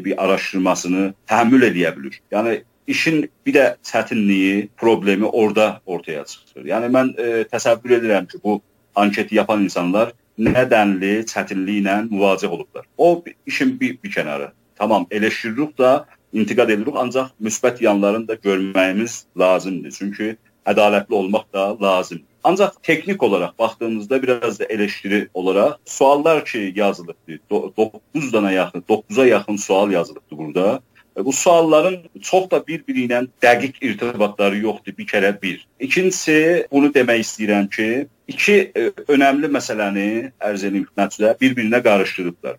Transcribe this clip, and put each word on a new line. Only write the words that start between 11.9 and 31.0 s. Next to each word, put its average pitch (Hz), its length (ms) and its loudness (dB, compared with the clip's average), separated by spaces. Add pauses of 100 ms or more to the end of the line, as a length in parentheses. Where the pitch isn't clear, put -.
müvaciə 98 360 2
olublar. 85 400 -10 (120)
O 170 260 4 (220)
işin - 340 -2
bir, 254 220 -4
bir 202 80 -12
kənarı. 71 420 -6 (240)
Tamam, 104 340 0
eleşdiririk 110 680 -4
da, 131 280 2 (260)
intiqad 110 380 0
edirik, 107 260 -2
ancaq 127 460 -4
müsbət 120 400 -4
yanlarını 104 460 0
da 110 60 -6
görməyimiz 95 880 -2 (140)
lazımdır. 92 600 0
Çünki 104 380 -8 (300)
ədalətli 104 480 2
olmaq 104 380 -2
da 101 300 -4
lazımdır. 92 520 -2 (100)
Ancaq 190 280 2 (100)
texnik 170 400 -2
olaraq 92 360 0
baxdığımızda, 113 640 -2
biraz 117 380 -2
da 98 40 -6
eleştiri 101 720 -2
olaraq, 95 500 0
suallar 147 600 2
ki 101 320 -6
yazılıbdır, 85 640 -6 (100)
do-, - 260 -4
doqquz 151 560 -4
dana 104 200 2
yaxın, - 360 -2
doqquza 110 380 2
yaxın 104 300 2
sual 101 340 2
yazılıbdır 85 480 -4
burada. 90 440 -2 (340)